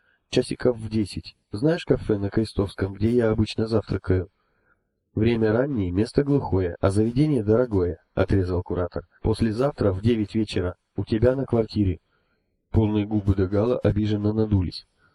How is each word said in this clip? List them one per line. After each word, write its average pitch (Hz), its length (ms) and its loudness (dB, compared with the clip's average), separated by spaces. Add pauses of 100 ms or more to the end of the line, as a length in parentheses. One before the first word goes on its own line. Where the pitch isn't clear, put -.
(300)
часиков - 480 0
в 110 120 -10
десять. - 460 -6 (160)
Знаешь 151 340 -2
кафе 120 320 0
на 101 120 -4
Крестовском, 101 640 -4
где 101 180 0
я 117 200 4
обычно 110 360 -2
завтракаю?» 98 600 -2 (840)
«Время 110 400 2
раннее, 120 380 0
место 107 320 0
глухое, 95 560 0
а - 100 2
заведение 120 540 2
дорогое», 101 560 2 (160)
отрезал 92 480 0
куратор. - 440 -6 (140)
«Послезавтра 110 680 0
в 92 100 -6
девять 110 320 0
вечера 101 420 -2 (200)
у 104 80 -4
тебя 120 320 2
на 135 100 -4
квартире». 104 540 0 (720)
Полные 107 340 2
губы 101 300 0
Дагала 101 440 0
обиженно 104 540 0
надулись. 104 540 -2 (280)